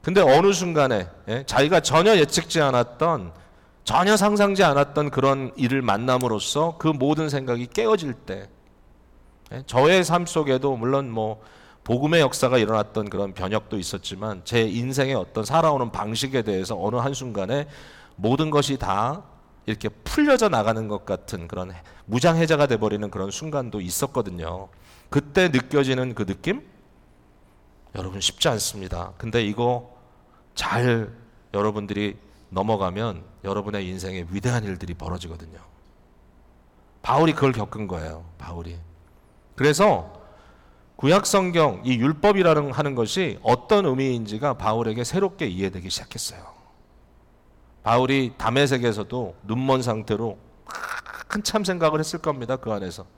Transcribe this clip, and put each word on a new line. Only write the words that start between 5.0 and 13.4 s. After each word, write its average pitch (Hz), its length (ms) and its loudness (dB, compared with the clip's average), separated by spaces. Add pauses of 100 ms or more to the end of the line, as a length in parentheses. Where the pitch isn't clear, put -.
그런 135 440 2
일을 131 260 0
만남으로써 123 960 0
그 160 100 -2
모든 151 420 2
생각이 127 380 -2
깨어질 202 460 0
때, 98 360 -12 (1040)
예, 135 120 -12
저의 165 380 4
삶 170 220 0
속에도 139 500 0
물론 131 340 -2
뭐 110 320 -6 (420)
복음의 147 380 2
역사가 127 360 2
일어났던 107 520 0
그런 98 240 -4
변혁도 101 440 -4